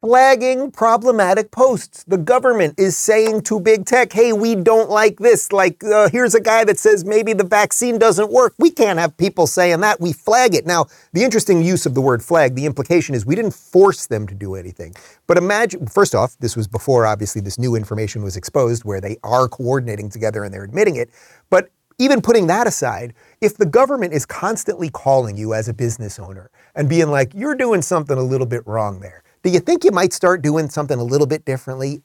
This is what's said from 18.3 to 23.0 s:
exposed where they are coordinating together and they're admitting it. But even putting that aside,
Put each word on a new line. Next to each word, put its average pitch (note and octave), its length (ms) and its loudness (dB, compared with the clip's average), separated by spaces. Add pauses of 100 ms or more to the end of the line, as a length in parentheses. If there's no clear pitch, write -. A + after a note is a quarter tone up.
exposed A#2 480 -2
where G2+ 160 -8
they G2+ 240 -10
are B2 240 2
coordinating A#2 640 -6
together G#2+ 340 -6
and G2 100 -12
they're G2 80 -14
admitting D3+ 340 0
it. A#2+ 120 -6 (420)
But F#3 200 2 (280)
even C4 220 2
putting G#3 280 2
that G#3+ 200 0
aside, A#2+ 460 -6 (260)